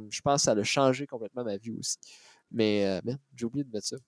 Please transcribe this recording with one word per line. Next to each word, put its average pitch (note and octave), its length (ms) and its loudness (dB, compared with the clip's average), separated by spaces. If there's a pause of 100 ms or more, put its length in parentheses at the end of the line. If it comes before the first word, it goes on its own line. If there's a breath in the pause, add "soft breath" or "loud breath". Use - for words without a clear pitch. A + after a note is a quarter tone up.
je - 120 -8
pense C#3+ 200 4
que - 40 4
ça C#3 60 4
a G#2 120 4
changé C3+ 440 4
complètement A#2+ 360 -8
ma G#2 140 -4
vie A2+ 140 -10
aussi. - 260 -6 (540 soft breath)
Mais, G#2 360 4
euh, F#2+ 160 0
merde, B2 160 -4 (160)
j'ai A#2 100 -6
oublié C3 180 -4
de B2+ 80 -10
mettre G#2 160 -6
ça. B2+ 100 -6 (100)